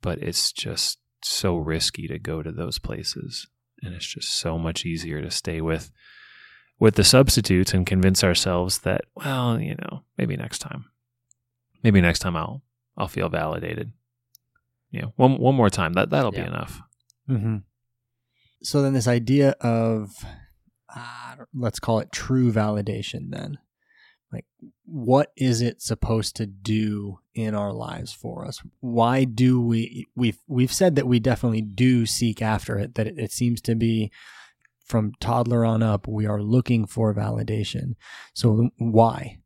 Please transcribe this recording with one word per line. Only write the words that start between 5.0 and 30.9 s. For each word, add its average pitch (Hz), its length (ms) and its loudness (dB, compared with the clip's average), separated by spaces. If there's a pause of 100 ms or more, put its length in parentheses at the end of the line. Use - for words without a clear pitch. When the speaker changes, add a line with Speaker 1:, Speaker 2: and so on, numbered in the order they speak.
Speaker 1:
to 76 120 -8
stay - 280 -6
with, 80 300 -4 (880)
with 110 160 6
the - 80 4
substitutes 107 720 6
and 92 100 4
convince 92 380 4
ourselves 90 580 2
that, - 220 -2 (140)
well, 123 440 -2
you - 140 -6
know, - 300 -12 (120)
maybe - 200 -2
next - 240 -8
time, - 240 -12 (960)
maybe 101 180 8
next 85 200 4
time 87 160 -4
I'll, 82 260 -8 (340)
I'll 95 120 -4
feel 90 200 -4
validated. 82 600 -6 (1040)
You 117 100 -8
know, 113 140 -8
one, 131 240 6
one 131 160 4
more 110 140 6
time, 85 240 -2
that, 95 160 2
that'll 131 220 2
Speaker 2:
Yeah. 98 100 -6
Speaker 1:
be - 60 -6
enough. 80 340 -10 (460)
Speaker 3:
Mm-hmm. 110 280 0 (1040)
So - 180 0
then 135 140 2
this 120 140 0
idea 127 420 4 (100)
of, 113 520 0 (840)
uh, 120 420 -14 (160)
let's 120 280 -4
call 113 200 0
it - 120 -8
true 127 400 2
validation 107 800 -2
then. - 280 -10 (720)
Like, - 140 -12 (380)
what 135 520 0
is 120 260 2
it 120 180 -2
supposed - 560 -2
to 113 100 -6
do 101 720 -4 (140)
in 110 200 -4
our 104 180 -4
lives 113 400 -10
for - 340 -12
us? 135 140 -12 (200)
Why 120 440 2
do 127 360 4
we, 117 540 -2
we've, 117 320 0
we've 127 260 0
said 180 240 4